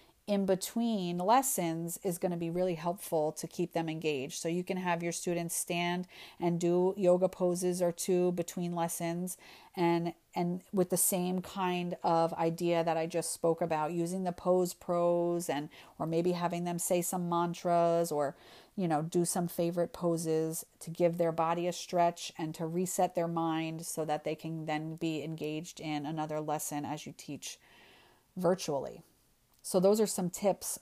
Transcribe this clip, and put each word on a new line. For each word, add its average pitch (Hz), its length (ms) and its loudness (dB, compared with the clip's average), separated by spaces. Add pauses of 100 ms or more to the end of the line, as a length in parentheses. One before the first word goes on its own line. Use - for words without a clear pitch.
(260)
in 196 200 2
between 190 720 0
lessons 175 840 0
is 175 140 -2
gonna 185 180 -2
be 170 140 -4
really 180 240 0
helpful 160 580 -2
to 160 160 -8
keep - 240 -4
them 165 160 -2
engaged. 156 520 -4
So 170 80 -4
you 175 140 0
can 185 140 -4
have 175 260 -2
your 170 80 -2
students 170 460 -4
stand 175 500 -2 (320)
and 175 220 0
do 180 380 4
yoga 180 320 6
poses 180 500 0
or 175 100 4
two 180 420 2
between 175 440 -4
lessons, 170 640 -4 (360)
and, 170 380 2 (220)
and 180 260 -2 (120)
with 185 180 2
the 185 60 2
same 180 440 0
kind 180 640 -4
of 165 300 4
idea 165 500 4
that 165 120 2
I 160 100 0
just 165 260 -2
spoke 165 280 2
about, 160 320 0
using 175 300 0
the 180 80 0
pose 180 440 2
pros 175 760 2
and, 147 200 -2 (300)
or 156 80 -2
maybe 170 260 2
having 175 320 -2
them 175 140 -2
say 175 240 2
some 180 260 -2
mantras 170 840 2
or, 147 240 0 (400)
you 190 100 0
know, 156 160 2
do 170 220 2
some 175 240 0
favorite 170 440 0
poses 160 720 0 (160)
to - 100 -10
give 170 280 2
their 170 140 2
body 165 340 0
a 180 60 0
stretch 170 640 0
and 160 200 -4
to 170 100 -4
reset 180 480 0
their 170 140 0
mind 160 580 -2
so - 180 -6
that 151 200 -2
they 156 100 -4
can 160 320 -8
then 156 300 -4
be 160 280 -4
engaged 156 560 -8
in 151 240 -6
another 156 360 -4
lesson 151 440 -4
as 151 220 -8
you 139 100 -14
teach - 420 -12 (800)
virtually. 175 680 -2 (600)
So - 160 0
those 196 220 6
are 214 60 4
some 180 240 -2
tips - 520 -2